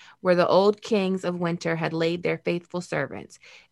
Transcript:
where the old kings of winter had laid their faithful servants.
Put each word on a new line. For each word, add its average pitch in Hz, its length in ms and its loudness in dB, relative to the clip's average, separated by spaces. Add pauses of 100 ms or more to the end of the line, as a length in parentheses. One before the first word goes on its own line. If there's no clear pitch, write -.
(220)
where 180 140 4
the 175 120 4
old 196 340 4
kings 190 420 0
of 180 160 -4
winter 170 360 -2
had 160 180 -2
laid 165 300 -2
their 165 160 -2
faithful 175 420 -6
servants. 139 560 -8 (340)